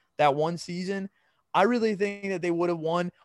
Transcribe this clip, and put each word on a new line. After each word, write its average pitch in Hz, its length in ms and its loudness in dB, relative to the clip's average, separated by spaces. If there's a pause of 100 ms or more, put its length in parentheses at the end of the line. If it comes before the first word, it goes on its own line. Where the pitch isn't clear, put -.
(160)
that 147 180 4
one 160 240 0
season, 185 500 -8 (460)
I - 80 6
really 220 320 2
think 202 360 -4
that 180 120 -4
they 175 80 -2
would 170 200 0
have 170 100 -2
won, 170 320 -2 (120)